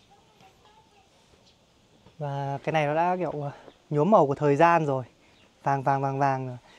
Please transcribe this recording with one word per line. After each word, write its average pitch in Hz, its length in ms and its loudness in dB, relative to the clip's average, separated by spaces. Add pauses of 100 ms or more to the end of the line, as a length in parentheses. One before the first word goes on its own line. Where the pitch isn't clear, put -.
(2250)
Và 139 460 -6
cái 151 80 -4
này 156 140 0
nó 147 80 -2
đã 175 220 0
kiểu, 147 300 -6
à, 139 40 -10 (400)
nhuốm 151 200 2
màu 180 160 6
của 139 80 0
thời 143 220 2
gian 165 300 4
rồi. 131 180 -2 (580)
Vàng, 139 200 -2
vàng, 139 200 0
vàng, 135 160 -4
vàng 135 300 -2
rồi. 123 80 -12 (220)